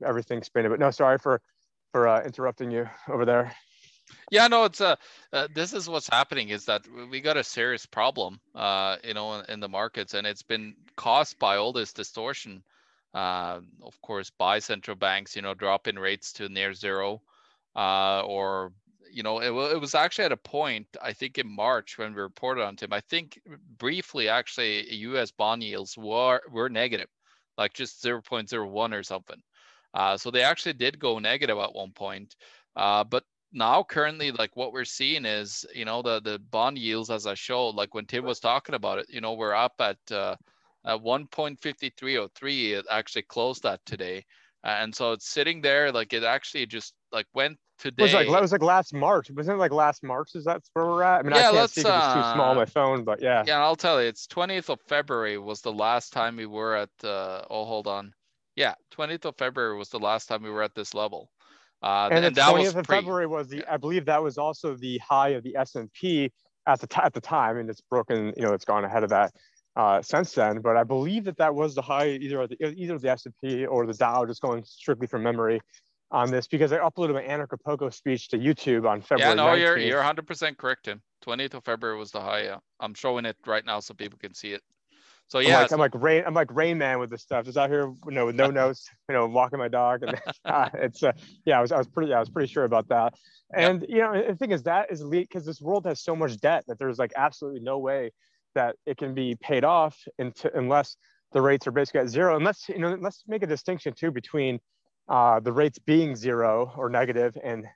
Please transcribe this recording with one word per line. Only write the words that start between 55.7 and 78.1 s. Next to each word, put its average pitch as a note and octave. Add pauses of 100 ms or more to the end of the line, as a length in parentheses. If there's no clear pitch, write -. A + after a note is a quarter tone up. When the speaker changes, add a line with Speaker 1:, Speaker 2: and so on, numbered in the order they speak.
Speaker 2:
last A2
time A#2
we A2+
were A2
at, G#2
uh, F#2+
oh, A2
hold G#2+
on. G2+ (420)
Yeah, B2+ (160)
twentieth D#3+
of D3+
February B2+
was G2+
the B2
last G#2+
time A2
we G#2+
were G#2+
at G#2+
this G#2+
level. G#2 (520)
Uh, G2+
Speaker 1:
And E3+
Speaker 2:
and E3+
Speaker 1:
the C#3
Speaker 2:
that C#3+
was -
Speaker 1:
twentieth E3+
of F3+
Speaker 2:
pre. -
Speaker 1:
February F3+
was D3+
the, C#3
Speaker 2:
Yeah. -
Speaker 1:
I D#3
believe D3+
that D#3
was C#3
also D3
the B2
high C#3
of B2+
the B2+
S C3
and A2+
P D3+ (360)
at C#3
the -
ti-, -
at E3
the -
time, A#2+
and A2+
it's A2
broken, A2+
you -
know, G#2+
it's F#2+
gone G#2
ahead A2
of G2+
that, G2+ (440)
uh, G2+
since E3
then. A2
But A2+
I A#2
believe D3
that F#3
that D#3
was D3
the C3+
high C#3+
either C#3
of A#2+
the, B2+ (200)
either F3
the C3
S B2+
and A#2+
P C3
or B2
the A2+
Dow, A#2+
just A2+
going A#2
strictly -
from A2+
memory A2+ (500)
on B2
this, B2+
because D3
I E3
uploaded E3
my C3+
Anarchapulco C#3+
speech C3